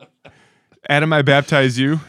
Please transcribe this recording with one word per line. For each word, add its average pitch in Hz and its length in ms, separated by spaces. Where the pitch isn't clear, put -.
Adam, 151 240
I 151 100
baptize 139 560
you 143 300